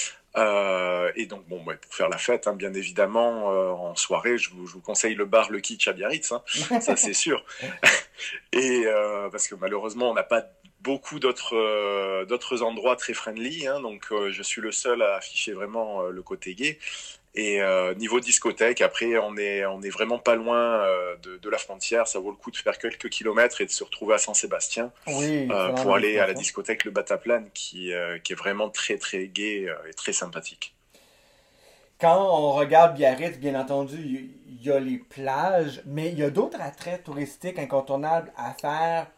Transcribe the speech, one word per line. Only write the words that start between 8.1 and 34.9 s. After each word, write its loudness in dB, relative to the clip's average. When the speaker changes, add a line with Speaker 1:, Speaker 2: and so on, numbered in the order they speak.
Speaker 1:
Et, 4
euh, 2
parce -4
que -12
malheureusement, -2
on 0
n'a 2
pas 2
beaucoup -4
d'autres, 0
euh, 0
d'autres -2
endroits 2
très -6
friendly, -6
hein, -2
donc, -10
euh, 0
je -6
suis -6
le -6
seul 0
à 4
afficher -6
vraiment, -4
euh, -2
le -10
côté -10
gay. -4
Et, 0
euh, 2
niveau 0
discothèque, 2
après, 2
on 0
est, -2
on -4
est -8
vraiment -2
pas 4
loin, 2
euh, 2
de, -14
de -12
la 0
frontière. -2
Ça -4
vaut -4
le -12
coup -16
de -10
faire -2
quelques -6
kilomètres 2
et 0
de -4
se -4
retrouver 0
à 8
Saint-Sébastien, -2
Speaker 2:
Oui, -4
Speaker 1:
euh, 0
Speaker 2:
excellente 0
Speaker 1:
pour 4
aller 4
à 6
la 0
Speaker 2:
destination. -6
Speaker 1:
discothèque -2
Le -8
Bataplan, 0
qui, -8
euh, -4
qui -8
est -8
vraiment -2
très, -4
très -6
gai, -4
euh, -8
et -16
très -6
sympathique. -8
Speaker 2:
Quand 8
on 4
regarde 8
Biarritz, 2
bien -2
entendu, -4
il -6
y, -10
il -16
y 0
a 6
les -2